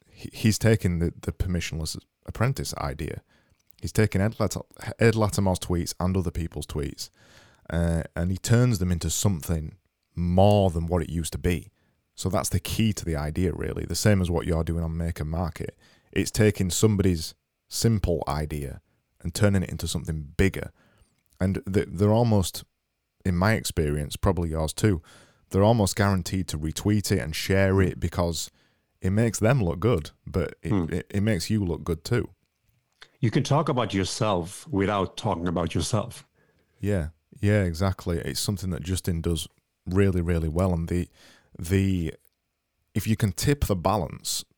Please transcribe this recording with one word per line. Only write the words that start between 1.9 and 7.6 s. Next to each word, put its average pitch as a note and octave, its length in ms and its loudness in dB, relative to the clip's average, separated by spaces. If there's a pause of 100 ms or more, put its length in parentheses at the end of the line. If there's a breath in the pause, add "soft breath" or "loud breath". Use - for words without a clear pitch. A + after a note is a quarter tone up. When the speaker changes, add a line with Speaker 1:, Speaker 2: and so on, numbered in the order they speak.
Speaker 1:
apprentice A2+ 480 -4
idea. - 460 -8 (600 soft breath)
He's F#2 100 -6
taken G#2 300 2
Ed A2 180 0
Lat-, G2 180 -2 (420)
Ed A2+ 160 6
Latimer's G2+ 440 2
tweets - 400 -2
and F#2 160 0
other F2 160 0
people's D#2 360 -6
tweets, - 420 -6 (600 soft breath)